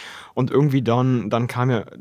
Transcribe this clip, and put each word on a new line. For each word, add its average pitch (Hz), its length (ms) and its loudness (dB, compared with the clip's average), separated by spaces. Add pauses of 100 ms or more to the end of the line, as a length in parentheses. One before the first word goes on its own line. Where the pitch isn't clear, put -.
(340)
Und 127 160 0
irgendwie 139 320 2
dann, 117 480 2
dann 117 160 0
kam 123 240 -2
ja 110 140 0 (160)